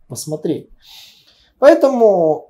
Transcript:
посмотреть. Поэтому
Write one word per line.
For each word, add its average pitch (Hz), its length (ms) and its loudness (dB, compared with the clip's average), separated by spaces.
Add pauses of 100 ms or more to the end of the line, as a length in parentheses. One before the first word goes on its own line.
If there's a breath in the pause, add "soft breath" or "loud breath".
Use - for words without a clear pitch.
посмотреть. 156 600 -10 (920 loud breath)
Поэтому 233 920 2